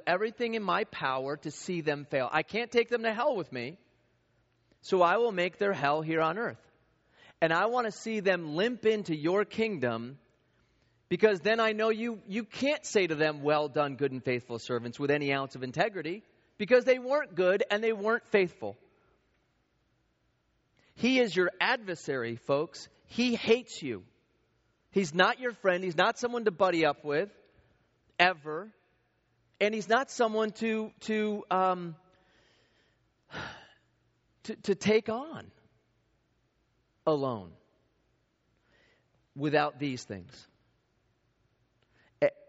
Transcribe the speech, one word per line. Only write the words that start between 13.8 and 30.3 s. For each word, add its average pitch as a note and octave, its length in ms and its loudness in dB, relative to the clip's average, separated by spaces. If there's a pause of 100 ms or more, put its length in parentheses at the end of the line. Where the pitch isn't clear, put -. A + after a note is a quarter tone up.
good C#3 140 0
and B2+ 120 -8
faithful A#2+ 340 -2
servants," A#2+ 420 -6
with C#3+ 120 0
any D3 200 2
ounce C3+ 220 -4
of B2+ 80 -12
integrity, D#3+ 640 -6 (340)
because A#3 280 4
they B3+ 120 4
weren't B3+ 380 -2
good F#3 340 2
and G#3 140 0
they A3 100 2
weren't A3 360 -2
faithful. E3+ 460 0 (2250)
He C4 240 2
is G#3 160 2
your F3+ 160 4 (100)
adversary, E3 760 -2
folks. - 540 -4 (160)
He A#3+ 300 0
hates - 480 0
you. A2 200 -6 (840)
He's F3+ 240 -2
not G#3 260 4
your B3+ 120 -4
friend. F#3 320 0
He's F3 120 -4
not G3 220 2
someone A#3+ 280 -4
to G#3 60 2
buddy E3+ 340 2
up C#3+ 200 0
with, D#3 240 -2 (920)
ever. F3 500 0 (880)
And G#3 140 2
he's G3 160 -6
not B3+ 220 2
someone A3 400 0